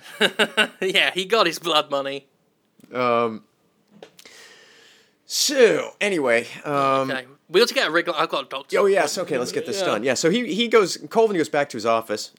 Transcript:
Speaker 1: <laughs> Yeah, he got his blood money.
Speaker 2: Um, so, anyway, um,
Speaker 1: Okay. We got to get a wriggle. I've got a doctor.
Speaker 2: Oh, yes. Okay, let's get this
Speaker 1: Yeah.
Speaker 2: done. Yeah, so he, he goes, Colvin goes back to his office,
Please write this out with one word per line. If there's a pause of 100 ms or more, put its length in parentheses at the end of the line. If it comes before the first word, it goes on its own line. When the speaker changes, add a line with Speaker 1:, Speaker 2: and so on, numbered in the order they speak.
(200)
Speaker 1:
<laughs>
Yeah,
he
got
his
blood
money. (680)
Speaker 2:
Um, (1800)
so,
anyway, (180)
um,
Speaker 1:
Okay. (220)
We
got
to
get
a
wriggle.
I've
got
a
doctor.
Speaker 2:
Oh,
yes.
Okay,
let's
get
this
Speaker 1:
Yeah.
Speaker 2:
done.
Yeah,
so
he,
he
goes, (140)
Colvin
goes
back
to
his
office,